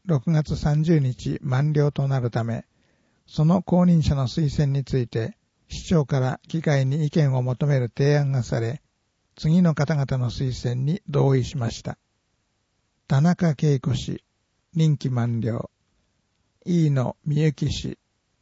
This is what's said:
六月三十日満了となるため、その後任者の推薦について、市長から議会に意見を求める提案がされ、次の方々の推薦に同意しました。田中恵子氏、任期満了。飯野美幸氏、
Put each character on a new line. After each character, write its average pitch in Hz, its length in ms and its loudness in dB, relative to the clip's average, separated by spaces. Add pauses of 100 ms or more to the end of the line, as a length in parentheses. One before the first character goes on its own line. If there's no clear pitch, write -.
六 165 260 0
月 151 240 0
三 151 260 0
十 160 180 4
日 131 420 -2
満 143 320 0
了 147 180 2
と 139 160 -2
な 135 120 0
る 120 120 -2
た 117 120 -2
め、 117 220 -6 (640)
そ 156 180 0
の 180 160 4
後 180 240 2
任 170 160 4
者 143 140 2
の 135 120 0
推 151 280 -2
薦 143 160 0
に 139 120 -2
つ 135 140 -4
い 120 100 -2
て、 117 300 -6 (300)
市 - 180 -12
長 156 200 2
か 139 140 -2
ら 127 280 -2
議 165 140 -4
会 139 240 0
に 147 200 -2
意 143 60 -4
見 139 240 2
を 127 80 0
求 127 240 -2
め 143 120 2
る 120 160 -2
提 147 220 2
案 139 140 0
が 131 120 0
さ 127 160 -4
れ、 117 220 -4 (540)
次 165 260 2
の 165 140 4
方 151 200 0
々 135 220 0
の 123 140 -2
推 131 200 -4
薦 123 340 -4
に 156 220 -2
同 139 280 2
意 123 80 2
し 143 140 -8
ま 120 120 -4
し - 140 -10
た。 - 140 -10 (1120)
田 139 140 2
中 170 360 2
恵 147 220 2
子 123 140 -2
氏、 90 300 -6 (500)
任 160 240 2
期 139 120 -4
満 117 300 -2
了。 110 300 -4 (960)
飯 170 240 2
野 131 260 -2 (100)
美 151 260 2
幸 139 200 -2
氏、 - 280 -8 (420)